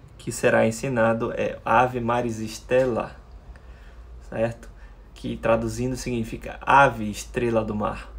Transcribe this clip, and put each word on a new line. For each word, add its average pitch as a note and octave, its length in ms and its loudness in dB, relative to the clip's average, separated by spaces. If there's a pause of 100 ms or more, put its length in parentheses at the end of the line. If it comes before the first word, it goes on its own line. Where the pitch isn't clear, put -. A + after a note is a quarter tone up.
(160)
que - 140 -10
será A2+ 340 4
ensinado A2+ 680 0
é - 320 -4
Ave B2 340 4
Maris A#2 400 -2
Stella, A#2+ 760 0 (1120)
certo? A2+ 400 -4 (420)
Que A#2+ 240 -8
traduzindo A#2 600 0
significa A#2 640 -6
Ave B2 500 4
Estrela A2+ 540 -2
do G#2 100 -6
Mar. - 440 -4